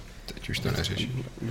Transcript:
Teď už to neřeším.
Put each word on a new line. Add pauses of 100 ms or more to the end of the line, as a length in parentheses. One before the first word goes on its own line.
(340)
Teď
už
to
neřeším. (260)